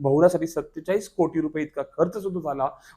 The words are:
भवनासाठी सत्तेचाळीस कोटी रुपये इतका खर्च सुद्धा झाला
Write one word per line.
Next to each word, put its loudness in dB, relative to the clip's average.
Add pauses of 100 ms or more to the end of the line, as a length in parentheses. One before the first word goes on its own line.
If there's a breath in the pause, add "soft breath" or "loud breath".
भवनासाठी 4
सत्तेचाळीस -4
कोटी 0
रुपये -4
इतका -8
खर्च -2
सुद्धा -6
झाला -2 (280 loud breath)